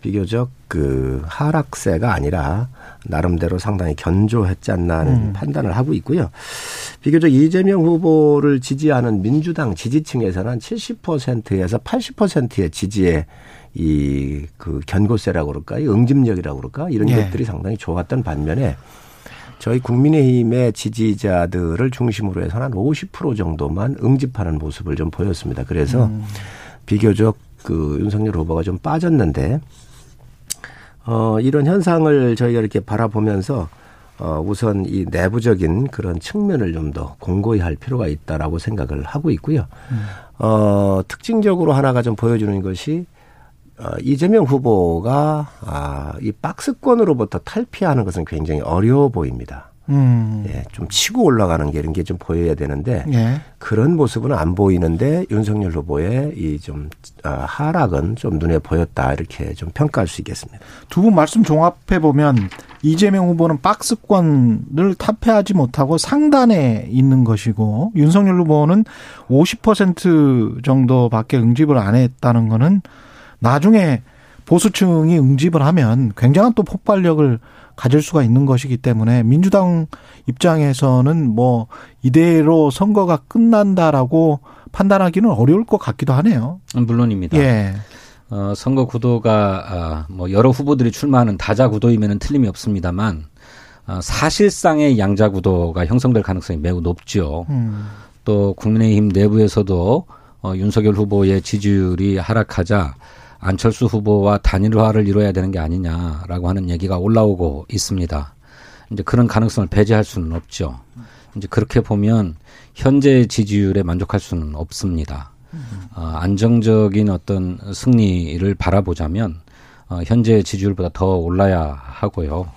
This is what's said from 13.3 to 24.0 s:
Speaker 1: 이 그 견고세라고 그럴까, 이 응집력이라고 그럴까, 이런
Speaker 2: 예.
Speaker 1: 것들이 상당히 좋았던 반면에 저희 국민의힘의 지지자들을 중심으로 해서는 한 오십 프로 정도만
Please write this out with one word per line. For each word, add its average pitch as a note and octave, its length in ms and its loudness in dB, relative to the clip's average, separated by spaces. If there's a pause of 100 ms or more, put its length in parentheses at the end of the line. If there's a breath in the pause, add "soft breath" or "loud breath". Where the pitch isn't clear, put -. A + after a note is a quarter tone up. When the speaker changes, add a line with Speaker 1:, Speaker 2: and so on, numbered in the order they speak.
Speaker 1:
이 D2 720 -2 (120)
그 D2 280 -8
견고세라고 F#2+ 640 -2
그럴까, D2 300 -10
이 D3 100 -2
응집력이라고 A2 680 0
그럴까, C#3+ 320 -10
이런 A2+ 180 0
Speaker 2:
예. B2 80 2
Speaker 1:
것들이 G#2+ 280 -2
상당히 G2 340 -8
좋았던 F2+ 440 -4
반면에 D#2 540 -4 (840 loud breath)
저희 A#2 220 -2
국민의힘의 B2+ 920 2
지지자들을 G2 1160 -2
중심으로 G#2 520 -4
해서는 F#2+ 240 -4
한 B2+ 80 -6
오십 D3 380 -4
프로 D3+ 220 -4
정도만 E2+ 680 -4